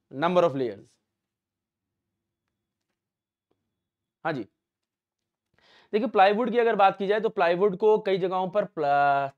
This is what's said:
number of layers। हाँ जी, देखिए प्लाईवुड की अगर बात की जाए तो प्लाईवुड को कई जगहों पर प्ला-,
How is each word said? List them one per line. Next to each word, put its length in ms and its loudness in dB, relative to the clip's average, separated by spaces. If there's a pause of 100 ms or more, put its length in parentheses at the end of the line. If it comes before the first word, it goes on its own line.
(120)
number 360 0
of 80 -6
layers। 320 -8 (3250)
हाँ 80 -4
जी, 140 -8 (1500)
देखिए 160 -2
प्लाईवुड 420 2
की 80 -2
अगर 180 2
बात 220 4
की 80 -4
जाए 140 0
तो 80 -2
प्लाईवुड 480 0
को 220 2
कई 200 -2
जगहों 320 -4
पर 160 -2
प्ला-, 720 0